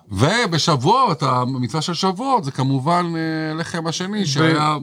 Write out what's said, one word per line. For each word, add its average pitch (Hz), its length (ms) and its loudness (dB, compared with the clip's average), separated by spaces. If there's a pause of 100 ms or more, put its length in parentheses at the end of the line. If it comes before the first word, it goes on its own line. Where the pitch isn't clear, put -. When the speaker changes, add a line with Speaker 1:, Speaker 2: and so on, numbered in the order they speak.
(120)
Speaker 1:
ובשבועות, 170 1120 2
המצווה 127 580 0
של 175 120 -4
שבועות, 196 500 0
זה 135 80 -6
כמובן, 143 640 0
אה, 160 380 -4
לחם 165 340 -6
השני, 196 340 -4
Speaker 2:
ב-, 180 40 0
Speaker 1:
שהיה 151 580 2